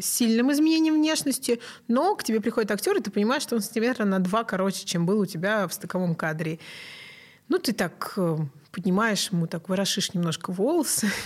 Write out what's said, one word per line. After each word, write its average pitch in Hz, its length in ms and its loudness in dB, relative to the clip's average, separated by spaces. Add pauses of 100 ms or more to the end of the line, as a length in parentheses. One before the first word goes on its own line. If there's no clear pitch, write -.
сильным 233 520 2
изменением 311 420 4
внешности, 302 640 0 (280)
но 302 280 4
к - 80 -8
тебе 220 160 2
приходит 220 300 0
актёр, 277 260 0
и 359 60 2
ты 208 80 -8
понимаешь, 226 320 2
что - 140 -4
он 226 40 0
сантиметра 226 440 -2
на 190 140 2
два 190 260 2
короче, 190 420 -2
чем 170 180 0
был 202 160 2
у 190 60 2
тебя 196 420 0
в - 60 -10
стыковом 180 400 -2
кадре. 160 440 -4 (880)
Ну, 320 100 2
ты 311 160 -2
так, - 420 -4
э, 165 220 0 (340)
поднимаешь 196 580 0
ему, 170 160 0
так 165 220 -8
ворошишь 190 460 0
немножко 170 380 -2
волосы. 233 560 0 (180)